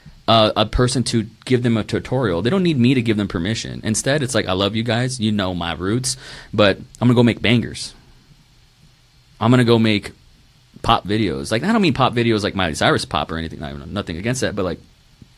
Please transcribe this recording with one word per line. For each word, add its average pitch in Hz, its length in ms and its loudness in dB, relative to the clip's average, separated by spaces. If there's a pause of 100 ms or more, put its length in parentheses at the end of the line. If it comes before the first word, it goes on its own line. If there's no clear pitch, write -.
(260)
a, 110 300 4
a 107 100 2
person 123 380 0
to 113 200 0 (220)
give 120 160 2
them 117 160 2
a 101 60 -2
tutorial. 98 580 -2
They 117 80 0
don't 190 120 2
need 170 160 2
me 120 140 4
to 131 80 2
give 113 160 0
them 101 120 0
permission. 85 540 -4
Instead, 117 400 -2
it's 120 120 -4
like, 107 120 0
"I 92 60 -2
love 101 240 0
you 110 60 -2
guys. 123 360 -2
You 107 140 0
know 95 220 -2
my 85 180 -4
roots. 101 460 -4 (340)
But 104 240 4 (240)
I'm 117 80 4
gonna 123 60 6
go 120 80 4
make 120 180 2
bangers. 104 540 -2 (1500)
I'm 110 100 2
gonna 127 140 6
go 117 140 4
make 110 340 0 (720)
pop - 240 2
videos." 92 460 -2
Like, 117 100 -2
I 196 100 0
don't 226 100 2
mean 160 120 4
pop 123 200 0
videos 117 280 2
like 98 120 -2
Miley 90 200 -2
Cyrus 110 300 0
pop 73 260 -4
or 80 60 -6
anything. 80 260 -8
I 73 60 -10
have 71 220 -14
nothing 90 260 -6
against 117 240 -4
that. 101 160 -4
But, 101 80 -2
like, 87 160 -6 (580)